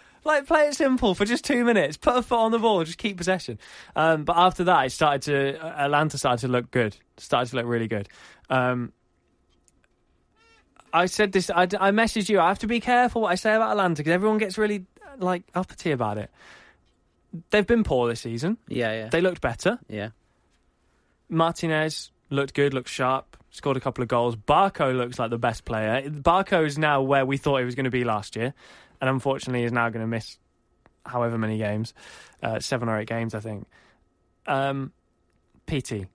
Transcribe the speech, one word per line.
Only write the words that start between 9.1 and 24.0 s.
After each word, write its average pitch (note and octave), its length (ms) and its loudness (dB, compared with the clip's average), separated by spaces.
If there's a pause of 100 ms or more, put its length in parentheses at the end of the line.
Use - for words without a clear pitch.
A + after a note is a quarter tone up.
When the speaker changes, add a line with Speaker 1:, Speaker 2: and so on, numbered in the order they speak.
Speaker 1:
I E3+ 140 4
said G3+ 260 0
this, F#3 160 0
I, F3 140 2
I G3 280 2
messaged G#3+ 380 0
you, G3+ 100 4
I E3 80 6
have G3 120 2
to A3 80 -6
be A#3 120 0
careful A#3+ 440 2
what G3+ 80 0
I F3+ 40 2
say G#3+ 180 0
about A3 180 2
Atlanta F3+ 320 0
'cause D#3+ 80 0
everyone G#3+ 260 2
gets G#3 200 -2
really, G#3 280 -2 (340)
like, F3+ 240 -2 (100)
uppity F3+ 380 -4
about A2 260 -2
it. G#2+ 140 -10 (1200)
They've G#3 160 4
been A#3 160 2
poor B2 240 2
this A#2 140 -4
season. B2 360 -4 (120)
Speaker 2:
Yeah, A2+ 240 -2
yeah. A2 160 -8
Speaker 1:
They E3 120 2
looked F3+ 200 0
better. E3+ 380 -2 (100)
Speaker 2:
Yeah. G#2+ 200 -8 (1200)
Speaker 1:
Martinez D#3+ 840 -2 (180)
looked C#3 240 -2
good, C#3+ 200 2
looked B2+ 160 -6
sharp, C3 480 -4 (140)
scored C3+ 260 -2
a - 20 -2
couple B2+ 220 -4